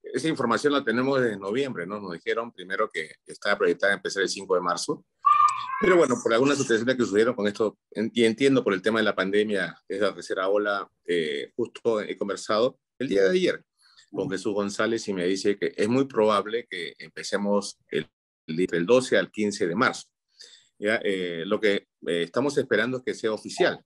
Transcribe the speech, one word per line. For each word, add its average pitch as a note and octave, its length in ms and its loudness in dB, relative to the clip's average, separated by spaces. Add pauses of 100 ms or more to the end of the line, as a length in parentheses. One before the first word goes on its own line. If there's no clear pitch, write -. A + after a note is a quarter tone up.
Esa C3 260 -4
información A#2+ 420 0
la C#3 120 0
tenemos B2+ 360 2
desde A2+ 180 0
noviembre, G2+ 500 -4
¿no? G#2 120 -8
Nos F#2 140 -10
dijeron A2+ 400 -4
primero G2 360 -4
que D#2+ 200 -8 (160)
estaba G2+ 320 -2
proyectada G2 360 2
empezar F#2 300 -2
el F2+ 60 0
cinco F#2 260 -2
de F2+ 60 2
marzo. F2 420 -4 (800)
Pero F#3 160 6
bueno, C3 260 4
por A2+ 100 0
algunas C3+ 240 4
situaciones A#2+ 380 2
que B2 80 0
sucedieron G#2+ 300 2
con G#2 140 -2
esto, G#2 300 -2 (140)
en-, G#2+ 220 -4
y A#2 100 4
entiendo B2+ 400 4
por G2+ 100 2
el F#2 80 -2
tema A2 180 2
de A2 60 2
la G2+ 100 0
pandemia, F#2+ 600 0 (120)
es F#2+ 120 -6
la G2 140 2
tercera F#2 340 -4
ola, G2+ 420 0 (160)
eh, D2+ 500 -2
justo A2+ 460 -2
he F#2 160 -8
conversado G#2+ 640 -2 (200)
el C3+ 100 -6
día F#3+ 140 4
de F#3+ 80 4
ayer F#3 340 0 (460)
con G2 180 -4
Jesús G2 240 -4
González A2 560 -2
y G2 40 -2
me F2 120 -2
dice G2 320 0
que - 180 -2
es G#2+ 140 0
muy C3+ 160 4
probable G#2+ 640 2
que E2+ 300 -8
empecemos G2+ 800 -2 (120)
el, D#2 200 -4 (380)
el, E2+ 200 0
del F2 180 0
doce B2 320 4
al F2 140 0
quince G#2 360 -2
de E2+ 80 -2
marzo. A#2 300 0 (760)
¿Ya? G#2+ 240 0
Eh, F2+ 420 -2
lo G#2 140 0
que, G2+ 280 0 (200)
eh, E2+ 160 0
estamos C#3 340 -2
esperando A#2 420 0
es - 40 -14
que C3+ 100 -4
sea A2 200 -2
oficial G#2+ 520 -2